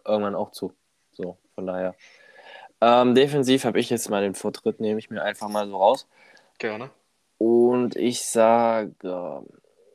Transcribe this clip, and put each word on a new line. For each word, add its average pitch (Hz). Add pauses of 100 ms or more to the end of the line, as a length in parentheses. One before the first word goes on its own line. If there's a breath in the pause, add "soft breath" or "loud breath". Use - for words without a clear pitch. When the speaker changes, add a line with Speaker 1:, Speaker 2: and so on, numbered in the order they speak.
Speaker 1:
irgendwann 104
auch 98
zu. - (400)
So, 90 (160)
von 92
daher. 92 (840 loud breath)
Ähm, 123
defensiv 135
hab 107
ich 120
jetzt 117
mal 101
den 98
Vortritt, -
nehme 107
ich -
mir 104
einfach 104
mal 104
so 98
raus. 107 (520 soft breath)
Speaker 2:
Gerne. 113 (480)
Speaker 1:
Und 120
ich 120
sage, 107 (520)